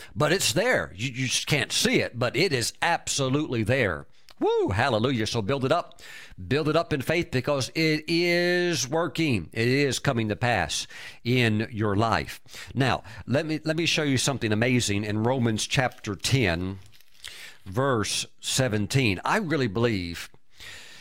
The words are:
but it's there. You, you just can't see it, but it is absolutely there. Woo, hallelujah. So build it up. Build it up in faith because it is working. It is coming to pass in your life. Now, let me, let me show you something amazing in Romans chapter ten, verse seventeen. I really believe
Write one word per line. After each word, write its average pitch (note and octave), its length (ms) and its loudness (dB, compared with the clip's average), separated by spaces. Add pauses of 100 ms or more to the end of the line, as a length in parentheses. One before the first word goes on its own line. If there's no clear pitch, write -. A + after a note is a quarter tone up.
(160)
but D3 160 2
it's F3+ 220 0
there. C#3 420 0
You, A#2 140 -4
you B2+ 180 -4
just - 200 -2
can't C#3+ 240 0
see A#3+ 280 2
it, G#2+ 180 -2
but A#2 200 0
it E3+ 160 2
is A#2 280 0
absolutely C#3+ 840 0
there. F#2+ 420 0 (340)
Woo, G4+ 300 2
hallelujah. A2 560 2
So A2+ 160 -2
build B2+ 240 -2
it C3 60 2
up. - 300 -4 (460)
Build D3+ 220 0
it D3 60 2
up E3 180 0
in C#3 80 0
faith - 300 0
because C3 440 0
it D#3 320 2
is F3 800 2
working. D3 640 0
It A2+ 160 0
is C3+ 320 2
coming A#2 300 0
to G2+ 60 0
pass G#2 500 0 (380)
in A#2 480 2
your G#2 240 0
life. G#2 440 0 (360)
Now, A#2 280 2 (220)
let C#3 200 0
me, D#3 180 -4
let D#3 140 -2
me E3 100 0
show D#3+ 160 0
you C#3 140 2
something A#2 340 0
amazing A2 540 2
in G#2+ 180 -2
Romans A#2 420 2
chapter A#2+ 500 -2
ten, F#2+ 640 0 (840)
verse A2+ 600 0 (160)
seventeen. G#2+ 840 2
I E3 120 2
really D3 300 0
believe F#2+ 600 -2 (720)